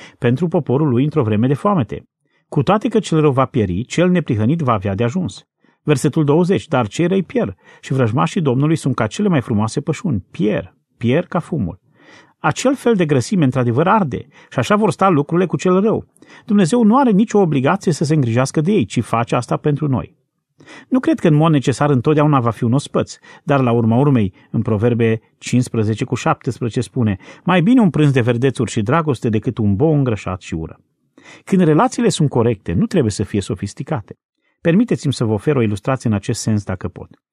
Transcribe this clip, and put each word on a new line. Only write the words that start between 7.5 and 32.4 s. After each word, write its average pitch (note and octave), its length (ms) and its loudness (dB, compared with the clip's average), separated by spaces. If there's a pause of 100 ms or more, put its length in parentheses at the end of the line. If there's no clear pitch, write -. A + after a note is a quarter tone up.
și - 120 -8
vrăjmașii C3 480 0
Domnului C#3+ 340 0
sunt C3 200 -2
ca A#2 120 -2
cele G#3 200 -4
mai E3 140 2
frumoase A2 400 -2
pășuni, C#3+ 500 -6
pierd, F3 440 -4 (220)
pierd C3+ 300 0
ca - 120 -4
fumul.” B2 400 -6 (600)
Acel B3 360 0
fel A#3 200 0
de F3+ 100 2
grăsime, D3+ 380 0
într-adevăr, B2+ 440 0
arde F#3 400 0 (240)
și - 80 -4
așa E3 160 0
vor G#3 160 2
sta F#3+ 180 2
lucrurile E3+ 380 0
cu D#3+ 100 -2
cel F#3 220 2
rău. G3 260 0 (400)
Dumnezeu G#3 380 2
nu G#3+ 140 6
are C4 140 4
nicio G#3 280 2
obligație D#3 520 2
să D#3 120 -2
se D3 100 0
îngrijească C3 480 0
de D#3+ 100 0
ei, F3 140 2
ci - 180 -4
face A#2 320 -2
asta C3 220 -2
pentru D3+ 300 -2
noi. B2 280 -4 (720)
Nu B3+ 100 2
cred D#4 200 0
că - 80 2
în D#3 60 6
mod D#3 180 4
necesar D3 380 2
întotdeauna D3 500 2
va A#2 100 0
fi G#2+ 140 -4
un A#2 100 2
ospăț, - 440 -2 (260)
dar C#3+ 180 2
la B2 100 2
urma A2+ 260 2
urmei, B2+ 360 2 (180)
în A#2 100 -2
Proverbe A2+ 600 0 (160)
cincisprezece A2+ 640 -2
cu - 120 -4
șaptesprezece B2+ 640 -4
spune: G#2+ 360 -2 (260)
„Mai F3+ 180 2
bine A#3+ 200 4
un G3 80 4
prânz D3 220 2
de C3 100 2
verdețuri A#2+ 500 0
și A#2 100 -2
dragoste C3 480 -2
decât A2 280 -2
un G2+ 180 0
bou D3+ 180 2
îngrășat A#2 480 -2
și - 120 -14
ură.” D#2+ 260 -8 (640)
Când F#3 180 2
relațiile G3 480 2
sunt D3+ 200 0
corecte, A2+ 440 -2